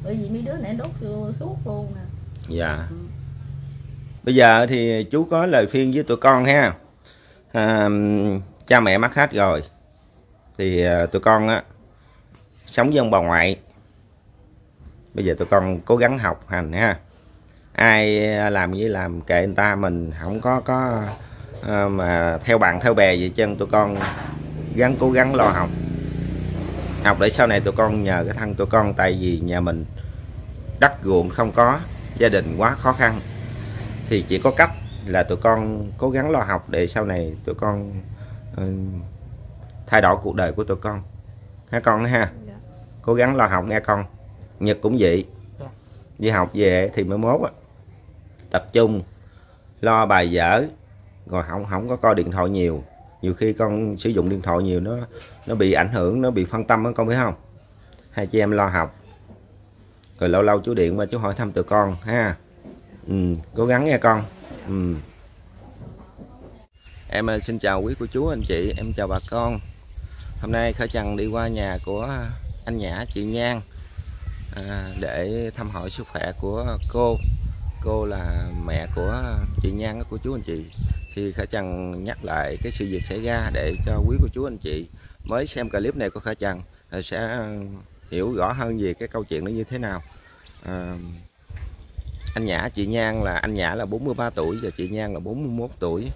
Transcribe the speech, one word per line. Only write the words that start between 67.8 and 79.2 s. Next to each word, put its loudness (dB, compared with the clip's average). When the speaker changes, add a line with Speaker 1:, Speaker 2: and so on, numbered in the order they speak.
Speaker 2:
quý -4
cô -6
chú -2
anh -4
chị, -2
em -6
chào -2
bà -2
con. -2
Hôm -6
nay 0
Khởi -4
Trần -4
đi -4
qua -4
nhà -4
của -6
anh -6
Nhã, -6
chị -6
Nhan, -2
à, -8
để -6
thăm -8
hỏi -8
sức -12
khỏe -6
của -4
cô. 2
Cô -2
là -4
mẹ -4
của -2